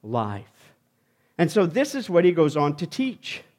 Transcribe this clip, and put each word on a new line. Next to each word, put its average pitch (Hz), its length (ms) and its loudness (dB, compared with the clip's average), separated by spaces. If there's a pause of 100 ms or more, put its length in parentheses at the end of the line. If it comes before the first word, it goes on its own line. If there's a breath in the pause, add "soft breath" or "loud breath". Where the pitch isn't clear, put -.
life." 107 720 -6 (640)
And 165 140 2
so 196 160 2
this 247 260 0
is 269 160 -8
what 175 160 4
he 180 60 6
goes 156 260 2
on 147 200 0
to 175 100 -6
teach. - 560 -8 (160)